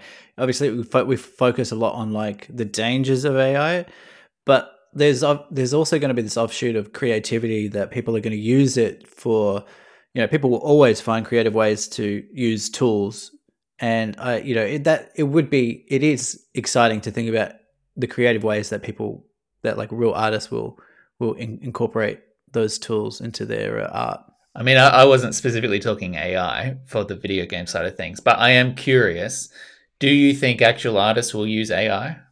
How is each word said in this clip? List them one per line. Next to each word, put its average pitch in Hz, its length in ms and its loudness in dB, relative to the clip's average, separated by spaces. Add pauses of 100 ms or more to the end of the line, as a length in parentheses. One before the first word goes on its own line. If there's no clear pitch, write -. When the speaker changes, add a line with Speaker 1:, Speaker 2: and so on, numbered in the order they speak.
(380)
Speaker 1:
obviously 143 320 -2
we 117 140 -6
fo-, 123 220 0
we 131 100 0
focus 123 560 -2
a 117 40 -8
lot 113 200 -2
on, 110 180 -6
like, 107 400 -6
the 120 120 -6
dangers 127 600 -2
of 135 100 0
A 135 220 2
I, 175 280 -2 (600)
but 131 240 4 (260)
there's 143 280 4
a, 143 260 2
there's 131 240 -2
also 156 240 2
gonna 135 160 0
be 120 80 0
this 107 160 -6
offshoot 117 380 -2
of 104 180 -4
creativity 110 760 -2
that 101 200 -4
people 117 260 -4
are 110 60 0
gonna 107 140 -6
use 127 420 2
it 110 300 -2
for. 104 580 0 (480)
You 123 80 -2
know, 110 60 0
people 139 240 0
will 117 80 2
always 143 420 6
find 113 240 -2
creative 113 300 0
ways 107 320 0
to 104 440 -4
use 113 380 -2
tools, 107 600 -2 (480)
and 113 400 -2
I, 120 220 -4
you 135 120 -4
know, 113 100 0
it, 143 200 -4
that, 156 320 0
it 160 80 0
would 143 260 2
be, 123 380 0
it 135 160 0
is 143 400 -2 (100)
exciting 113 480 2
to 110 100 -8
think 113 160 -6
about 110 260 -2 (440)
the 123 80 -2
creative 117 380 2
ways 107 260 -2
that 104 140 -8
people, 107 420 -10 (380)
that, 107 160 -4
like, 107 120 -8
real 113 200 0
artists 110 400 -2
will, 113 260 -8 (400)
will 113 160 -4
in-, 113 300 -12
incorporate 110 560 -4 (320)
those 110 260 -2
tools 107 440 -6
into 113 260 -10
their, 53 380 -6
uh, - 60 -8
art. 58 300 -6 (320)
Speaker 2:
I - 80 -10
mean, 131 160 4
I, 135 120 8
I 131 160 8
wasn't 123 280 4
specifically 117 460 -2
talking 98 340 -4
A 90 240 -4
I 90 480 -4
for 107 180 -6
the 98 120 -8
video 95 320 -4
game 90 180 -8
side 87 220 -6
of 92 100 -10
things, 87 220 -10
but 113 180 4
I 120 140 6
am 127 240 4
curious, 113 760 0 (480)
do 139 140 0
you 143 240 6
think 123 260 0
actual 117 380 4
artists 113 340 0
will 107 140 -4
use 110 240 -4
A 104 180 0
I? 117 280 -4 (140)